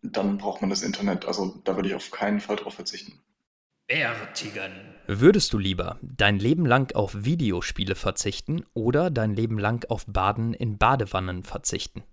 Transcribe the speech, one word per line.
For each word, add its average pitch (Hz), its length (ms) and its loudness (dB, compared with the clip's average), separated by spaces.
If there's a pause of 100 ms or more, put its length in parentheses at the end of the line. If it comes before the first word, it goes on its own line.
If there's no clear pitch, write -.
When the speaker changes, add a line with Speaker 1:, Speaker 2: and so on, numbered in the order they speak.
Speaker 1:
dann 101 340 -2
braucht 98 240 -4
man 95 80 0
das 98 140 -2
Internet. 98 420 -2
Also 95 380 -4
da 95 120 0
würde 98 140 0
ich 98 60 -2
auf - 160 -10
keinen 104 280 0
Fall - 160 -2
drauf - 200 -8
verzichten. - 440 -12 (680)
Speaker 2:
Bärtigen. 107 840 -4 (360)
Würdest 151 460 6
du 110 40 2
lieber 92 440 -2
dein 101 380 2
Leben 156 260 2
lang 127 280 4
auf 101 320 -2
Videospiele 98 720 0
verzichten - 680 -2 (100)
oder 123 360 2
dein 110 240 0
Leben 113 240 0
lang 110 320 0
auf 107 180 -2
Baden 104 460 0
in 107 240 -4
Badewannen 95 680 2
verzichten? - 680 -6